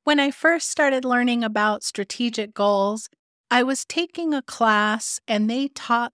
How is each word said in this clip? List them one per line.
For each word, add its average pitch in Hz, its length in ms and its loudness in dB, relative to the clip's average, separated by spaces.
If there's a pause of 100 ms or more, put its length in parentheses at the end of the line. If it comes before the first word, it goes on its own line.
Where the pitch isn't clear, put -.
When 294 140 4
I 277 120 2
first 330 380 0
started 269 360 0
learning 240 380 2
about 214 400 0
strategic 214 720 -6
goals, 202 560 0 (420)
I 247 120 4
was 262 220 -2
taking 339 480 -4
a 269 80 -2
class 214 880 0
and 214 220 0
they 269 200 -2
taught 240 440 -2